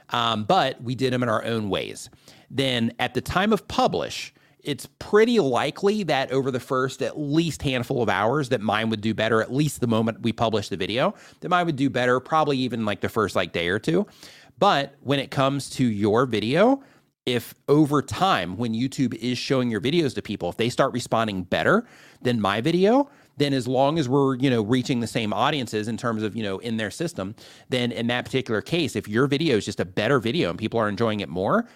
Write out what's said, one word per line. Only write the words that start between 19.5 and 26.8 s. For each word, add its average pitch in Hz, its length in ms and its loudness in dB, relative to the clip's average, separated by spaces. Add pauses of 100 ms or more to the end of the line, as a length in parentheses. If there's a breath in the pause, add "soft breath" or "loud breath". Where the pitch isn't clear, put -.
your 110 100 -2
videos 143 360 0
to 101 60 -6
people, 92 280 -6
if - 80 -8
they 117 120 0
start 135 240 2
responding 113 500 -2
better 135 420 2 (360 loud breath)
than 120 200 0
my 98 180 0
video, 185 500 4 (280 soft breath)
then 143 160 2
as 127 140 -2
long 139 320 2
as 135 100 0
we're, 135 260 4
you 131 140 2
know, 117 140 4
reaching 123 360 0
the 113 80 -2
same 110 240 -2
audiences 113 560 0
in 113 100 -4
terms 110 260 -2
of, 107 120 -4
you 113 60 -6
know, 98 160 -4
in 113 200 -6
their 107 120 -4